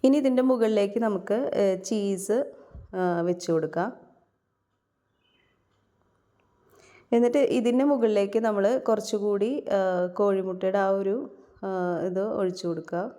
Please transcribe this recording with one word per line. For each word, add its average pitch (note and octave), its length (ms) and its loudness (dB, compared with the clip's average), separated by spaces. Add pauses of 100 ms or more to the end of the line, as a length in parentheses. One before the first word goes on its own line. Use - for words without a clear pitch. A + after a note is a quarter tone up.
ഇനി C4+ 140 6
ഇതിൻ്റെ B3+ 280 2
മുകളിലേക്ക് A3 560 2
നമുക്ക്, G3+ 320 -2 (240)
ആ, G3+ 40 4 (240)
ചീസ്, G3+ 480 -2 (640)
ആ, - 20 0 (260)
വെച്ച് F3 240 -4
കൊടുക്കാം. E3 380 -2 (3250)
എന്നിട്ട് A#3+ 220 4 (200)
ഇതിൻ്റെ A#3+ 320 2
മുകളിലേക്ക് G#3+ 560 2
നമ്മൾ G#3 180 0 (240)
കുറച്ചുകൂടി, G#3 600 0 (260)
ആ, G3 40 2 (380)
കോഴിമുട്ടയുടെ F#3+ 680 0
ആ - 20 2 (120)
ഒരു, F#3+ 140 0 (540)
ആ, - 20 -4 (380)
ഇത് F#3 140 -2 (180)
ഒഴിച്ചു F#3 300 -2
കൊടുക്കുക. E3 340 -6 (140)